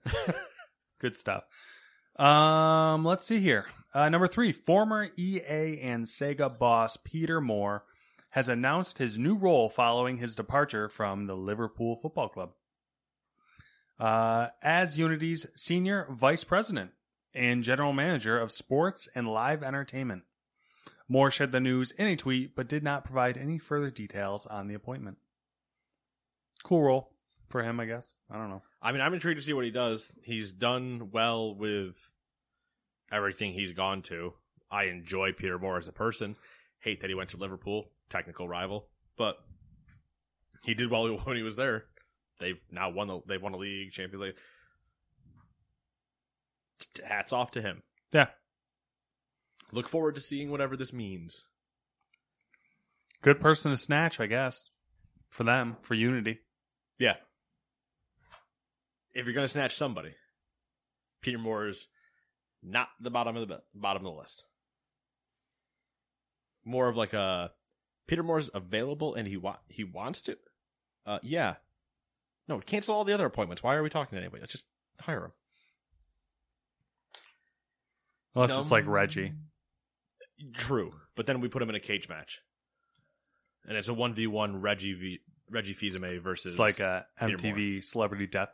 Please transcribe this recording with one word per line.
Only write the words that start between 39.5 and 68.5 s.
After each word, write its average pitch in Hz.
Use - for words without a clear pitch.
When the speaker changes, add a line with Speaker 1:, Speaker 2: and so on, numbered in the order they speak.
Speaker 1:
he 117
did 117
well 113
<laughs> -
when 131
he 113
was 110
there. 120
They've 90
now 92
won 101
the, 92
they've 95
won 98
a 92
league, 98
Champions 95
League. 95
T-, -
hats 104
off 123
to 117
him. 95
Speaker 2:
Yeah. 147
Speaker 1:
Look 120
forward 156
to 139
seeing 143
whatever 139
this 131
means. 95
Speaker 2:
Good 143
person 156
to 135
snatch, 151
I 110
guess, 123
for -
them, 117
for -
Unity. 113
Speaker 1:
Yeah. 120
If 127
you're 120
gonna 135
snatch 139
somebody, 104
Peter 123
Moore's 107
not 113
the 120
bottom 117
of 113
the, 87
bottom 98
of 90
the 76
list. -
More 127
of, 117
like, 110
a 95
Peter 170
Moore's 160